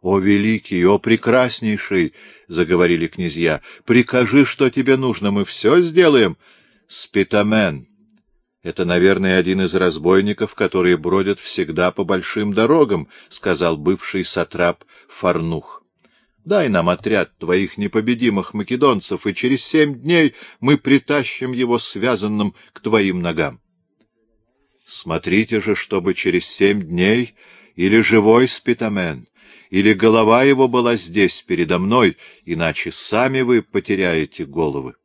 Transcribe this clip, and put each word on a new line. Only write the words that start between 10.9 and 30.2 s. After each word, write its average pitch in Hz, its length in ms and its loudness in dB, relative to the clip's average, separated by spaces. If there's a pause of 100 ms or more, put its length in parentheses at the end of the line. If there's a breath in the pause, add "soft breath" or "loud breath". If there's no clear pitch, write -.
бродят 95 420 -2
всегда 90 520 -4
по 101 140 -6
большим 98 500 -4
дорогам", 113 540 0 (200 loud breath)
сказал 82 480 -2
бывший 90 480 -4
сатрап 87 600 -4 (240 soft breath)
Фарнух. 82 760 -6 (600)
"Дай 175 240 0
нам 90 200 0
отряд 92 500 -2
твоих 90 380 -2
непобедимых 110 800 -2
македонцев, 107 720 -2
и 98 80 -4
через 127 300 -4
семь 151 300 0
дней 151 400 0 (260 loud breath)
мы 143 180 2
притащим 131 720 -2
его 120 260 -2
связанным 104 760 -4 (180 soft breath)
к - 80 -20
твоим 98 400 0
ногам". 80 400 -6 (1300)
"Смотрите 95 760 -4
же, 104 140 -2
чтобы 92 400 -4
через 90 320 -2
семь 101 360 0
дней 95 520 0 (420 soft breath)
или 98 240 4
живой 110 480 4
Спитамен, 101 800 -6 (420 soft breath)
или 101 220 2
голова 110 500 4